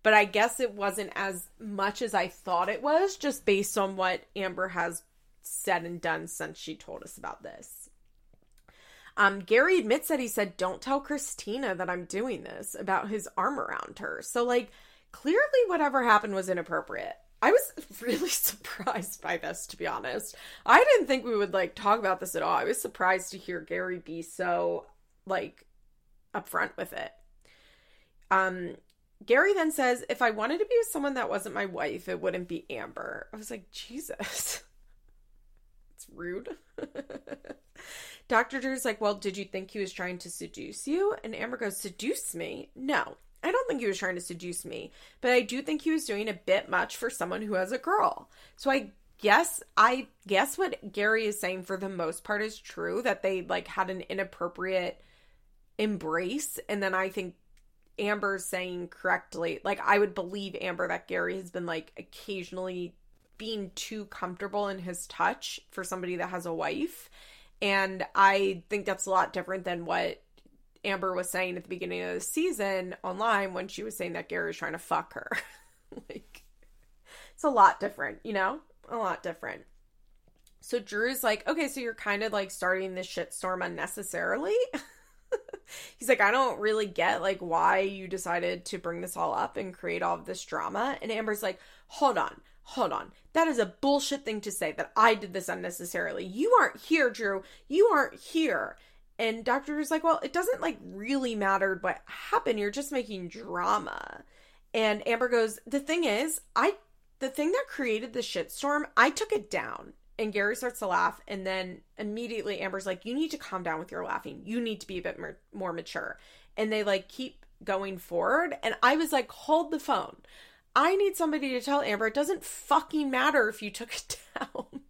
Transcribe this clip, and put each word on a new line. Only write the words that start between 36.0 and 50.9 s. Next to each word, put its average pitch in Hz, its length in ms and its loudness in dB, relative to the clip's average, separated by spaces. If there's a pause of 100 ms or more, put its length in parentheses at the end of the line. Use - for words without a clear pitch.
rude. 180 340 -8 (300)
<laughs> 277 80 -6 (1400)
Doctor 254 320 4
Drew's 262 260 -2
like, 220 140 0
"Well, 208 140 2
did 196 240 -4
you 196 80 -6
think 190 240 -8
he - 80 -10
was 190 160 -4
trying 180 260 -6
to 170 120 -12
seduce - 560 -10
you?" 370 360 2
And 226 120 -8
Amber 247 220 -6
goes, 196 200 -4
"Seduce - 560 -6
me? - 420 -8
No, 262 420 -2 (260)
I 349 80 0
don't 508 160 0
think 285 140 -2
he 220 60 0
was 190 120 -2
trying 185 160 -2
to 175 60 -6
seduce 175 440 -8
me, 113 280 -10 (280)
but 247 100 4
I 247 100 6
do 240 200 -4
think 302 220 -4
he 320 80 2
was 311 140 0
doing 214 220 -2
a 208 60 -4
bit 185 360 2
much 180 280 0
for 240 140 -2
someone 185 320 -4
who 208 100 -4
has 185 180 0
a 262 60 -2
girl." - 540 0 (240)
So - 160 0
I 220 220 0 (260)
guess, 220 420 6 (160)
I 254 300 4 (180)
guess 196 320 2
what 254 340 -2